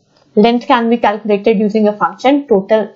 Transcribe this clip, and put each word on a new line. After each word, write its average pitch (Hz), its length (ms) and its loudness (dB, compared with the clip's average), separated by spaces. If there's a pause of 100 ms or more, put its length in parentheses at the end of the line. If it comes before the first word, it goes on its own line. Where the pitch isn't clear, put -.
(360)
length 233 300 2
can 233 240 0
be 233 80 0
calculated 214 600 -2
using 214 300 0
a 208 80 -4
function 269 500 -2
total 208 500 0